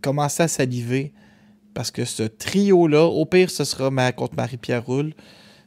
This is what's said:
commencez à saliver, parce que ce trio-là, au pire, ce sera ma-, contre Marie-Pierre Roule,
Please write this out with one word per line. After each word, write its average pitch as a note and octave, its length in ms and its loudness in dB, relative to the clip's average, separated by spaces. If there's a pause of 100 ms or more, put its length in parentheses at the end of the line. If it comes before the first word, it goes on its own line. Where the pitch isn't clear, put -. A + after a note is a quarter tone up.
commencez C#3+ 400 -2
à E3 60 4
saliver, B2+ 640 -2 (600)
parce A#2+ 160 -6
que B2 140 -6
ce - 180 -6
trio-là, E3+ 840 4
au D#3+ 200 0
pire, F#3 260 2
ce - 120 -4
sera C3+ 280 -2
ma-, B2+ 200 2
contre - 260 -6
Marie-Pierre A#2+ 480 -4
Roule, C#3+ 280 -2 (540)